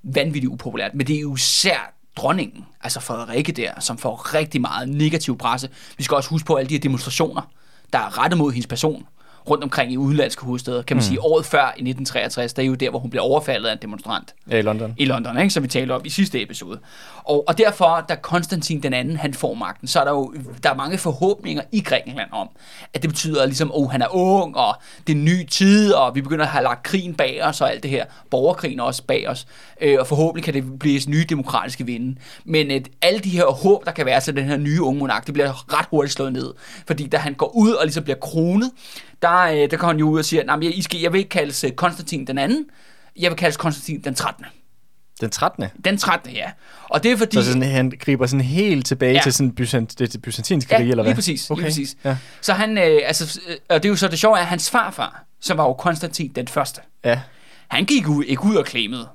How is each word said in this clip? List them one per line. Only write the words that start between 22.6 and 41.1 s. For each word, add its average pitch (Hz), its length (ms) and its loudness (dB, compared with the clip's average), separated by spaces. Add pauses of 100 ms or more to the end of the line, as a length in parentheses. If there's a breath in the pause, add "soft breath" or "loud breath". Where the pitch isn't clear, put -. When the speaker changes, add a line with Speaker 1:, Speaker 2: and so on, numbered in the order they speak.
Speaker 1:
at 127 80 -4
det 160 80 -2
betyder 151 360 0
ligesom, 139 280 -2
"Åh, 139 180 0
han 131 100 0
er 120 140 0
ung, 185 420 4
og 110 180 2 (320 loud breath)
det 160 60 2
er 151 40 2
en 147 80 0
ny 175 220 4
tid, 202 460 6
og 127 220 4
vi 139 60 0
begynder 151 240 0
at 135 60 -4
have 135 120 0
lagt 120 200 0
krigen 180 320 -4
bag 139 280 0
os, 156 180 0
og 131 100 4
alt 113 120 -6
det 139 80 -4
her, 123 140 -2 (240 loud breath)
borgerkrigen 139 500 0
også 127 240 -4
bag - 260 0
os. 127 180 -8 (340 loud breath)
Øh, 143 180 6
og 127 80 0
forhåbentlig 165 360 2
kan 151 100 -2
det 135 260 -4
blive 139 280 2
nye 156 220 2
demokratiske 127 560 -2
vinde." 123 340 -6 (260 loud breath)
Men, 156 260 2
øh, 135 100 0 (200)
alle 185 180 4
de 196 100 -4
her 170 160 4
håb, 196 400 4
der 165 60 -2
kan 156 140 -4
være 127 160 4
til 143 140 -4
den 135 100 -2
her 143 120 0
nye 147 240 2
unge 139 180 0
monark, 127 260 0
det 147 80 -8
bliver 143 460 -2
ret 139 120 0
hurtigt 143 220 2
slået 135 200 -2
ned. 131 200 -6 (340 loud breath)
Fordi 151 200 -4
da 151 100 0
han 143 160 -2
går - 220 0
ud 220 160 6
og 160 140 2
ligesom 151 180 -4
bliver 139 180 -4
kronet, 185 500 0 (500 loud breath)
der, 170 200 6
øh, 151 300 4
der 160 60 -2
går 175 100 0
han 165 120 2
jo 156 100 4
ud 156 100 4
og - 60 0
siger, 151 180 2
"Nej, 139 120 2
men 151 80 -4
jeg, 170 140 -2
I 190 40 -4
skal, - 180 -4
jeg 170 140 0